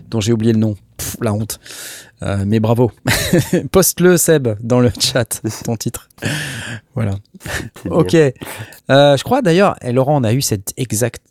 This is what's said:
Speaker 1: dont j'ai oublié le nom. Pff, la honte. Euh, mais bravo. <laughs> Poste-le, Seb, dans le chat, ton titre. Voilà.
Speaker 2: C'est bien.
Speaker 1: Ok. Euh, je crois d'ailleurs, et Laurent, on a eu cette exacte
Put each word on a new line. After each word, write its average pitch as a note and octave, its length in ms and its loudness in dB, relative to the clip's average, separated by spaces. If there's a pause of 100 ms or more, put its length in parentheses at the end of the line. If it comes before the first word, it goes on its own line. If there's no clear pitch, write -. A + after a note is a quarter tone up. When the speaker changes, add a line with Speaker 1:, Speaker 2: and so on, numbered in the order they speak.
(100)
Speaker 1:
dont A2+ 100 -2
j'ai G#2+ 140 0
oublié A2+ 180 2
le A2 60 2
nom. A2 160 0 (240)
Pff, - 240 -8
la G#2+ 100 -2
honte. G#2+ 260 -6 (640)
Euh, G2 240 -2
mais A2 140 2
bravo. A2+ 300 2 (400)
<laughs> - 420 0
Poste-le, F3+ 460 4
Seb, D3 300 2 (120)
dans A#2+ 200 2
le B2 180 4
chat, - 420 -2 (240)
ton A#2 120 -2
titre. - 320 -8 (840)
Voilà. G#2 200 -2 (680)
Speaker 2:
C'est - 60 -8
bien. F3 100 -4
Speaker 1:
Ok. - 160 2
Euh, C#3+ 1000 2
je - 80 -4
crois C4 160 0
d'ailleurs, F#3 400 2
et B2 120 -4
Laurent, C3 280 2
on A#2+ 40 0
a A2 100 2
eu C3+ 80 0
cette - 340 -4
exacte A#2 540 -4